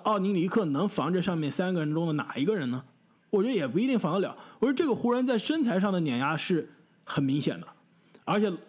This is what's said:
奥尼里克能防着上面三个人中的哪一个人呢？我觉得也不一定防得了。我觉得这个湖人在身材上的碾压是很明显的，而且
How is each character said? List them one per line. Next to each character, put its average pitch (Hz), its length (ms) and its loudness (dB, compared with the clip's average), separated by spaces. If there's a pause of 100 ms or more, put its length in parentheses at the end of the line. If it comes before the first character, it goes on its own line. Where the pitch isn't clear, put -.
奥 214 140 2
尼 196 160 0
里 175 120 2
克 190 200 2
能 147 200 0
防 156 240 -2
着 180 120 2
上 180 140 -2
面 151 140 -2
三 180 220 -2
个 175 80 0
人 151 140 -2
中 165 120 0
的 160 80 0
哪 143 220 -4
一 135 80 -2
个 208 100 2
人 139 160 -2
呢？ 127 140 -6 (460)
我 196 120 2
觉 226 60 2
得 269 60 0
也 165 120 0
不 127 120 -2
一 233 80 2
定 262 120 2
防 165 140 0
得 196 80 0
了。 147 160 -4 (240)
我 220 60 4
觉 277 60 4
得 262 40 0
这 349 100 2
个 247 80 2
湖 240 160 0
人 247 160 2
在 247 120 2
身 311 240 0
材 208 180 2
上 202 100 2
的 185 100 2
碾 135 180 0
压 143 180 0
是 160 340 -2 (320)
很 - 220 -2
明 139 160 0
显 123 180 -2
的， 85 80 -14 (580)
而 190 140 0
且 208 120 2 (180)